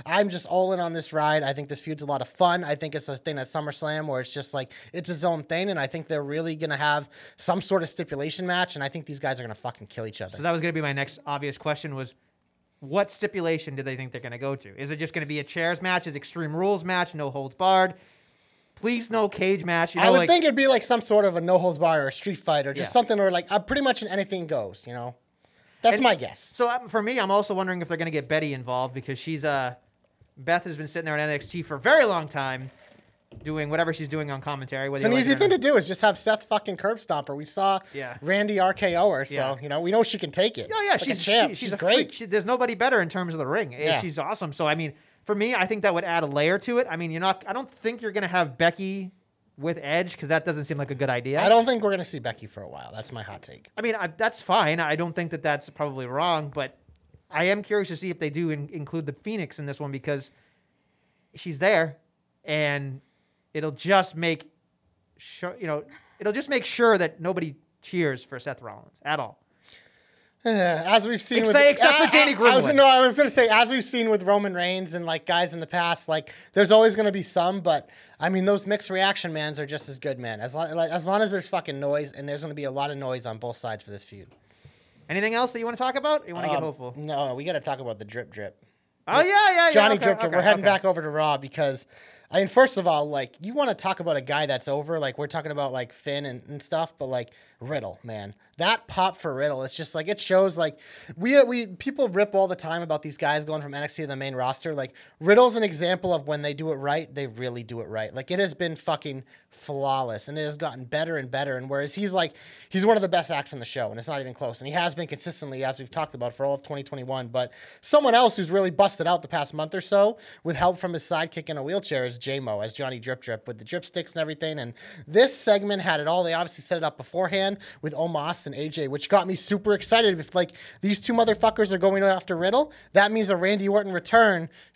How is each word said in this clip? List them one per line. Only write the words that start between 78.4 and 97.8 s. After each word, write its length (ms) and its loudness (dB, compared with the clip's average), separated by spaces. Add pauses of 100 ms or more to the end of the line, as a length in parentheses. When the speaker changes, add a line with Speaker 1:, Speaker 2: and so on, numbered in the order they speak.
Speaker 1:
those 200 2
mixed 240 -2
reaction 440 0
mans 260 -6
are 80 -4
just 220 -8
as 100 -12
good, 180 -6
man. 220 -8
As 160 -8
lo-, 180 -4
like, 160 0
as 160 -4
long 160 2
as 100 2
there's 160 -4
fucking 320 -4
noise, 340 -2
and 140 -12
there's 140 -6
gonna 140 -10
be 80 -10
a 80 -4
lot 180 -4
of 80 -8
noise 280 -6
on 120 -8
both 200 -8
sides 260 -8
for 80 -18
this 120 -14
feud. 260 -20 (800)
Speaker 2:
Anything 240 0
else 180 0
that 80 -8
you 60 -6
wanna 120 -6
talk 180 -2
about? 320 0
You 60 -12
wanna 140 -4
get 100 0
Speaker 1:
Um, 60 -2
Speaker 2:
hopeful? 340 -8
Speaker 1:
no, 380 -4
we 80 -8
gotta 160 -2
talk 200 -6
about 200 -8
the 60 -12
drip 260 -10
drip. 260 -12 (500)
Speaker 2:
Oh, 120 2
yeah, 80 6
yeah, 400 6
yeah, 60 4
Speaker 1:
Johnny 220 8
Speaker 2:
okay, 100 0
Speaker 1:
Drip 140 2
Drip. 100 0
Speaker 2:
okay, 80 0
Speaker 1:
We're 60 2
heading 200 4
Speaker 2:
okay. 100 6
Speaker 1:
back 120 0
over 160 2
to 80 -6
Raw 280 2
because, 500 -4 (420)
I 80 2
mean, 100 4
first 300 6
of 80 0
all, 240 2
like, 320 -4
you 120 -10
wanna 200 2
talk 260 -4
about 160 0
a 60 -2
guy 240 0
that's 220 -2
over, 320 -2
like, 180 -4
we're 100 -6
talking 240 -6
about, 220 -4
like, 180 -6
Finn 340 -6
and, 220 -10
and 160 -12
stuff, 340 -4
but, 100 -8
like, 240 -6 (280)
Riddle, 440 -8